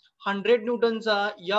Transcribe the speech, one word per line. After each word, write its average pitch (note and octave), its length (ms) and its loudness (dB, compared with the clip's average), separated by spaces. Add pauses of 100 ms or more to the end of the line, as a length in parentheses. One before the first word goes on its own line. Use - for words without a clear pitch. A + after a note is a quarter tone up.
(260)
हंड्रेड G3+ 380 2
न्यूटनचा A3+ 520 0 (300)
या G3 120 0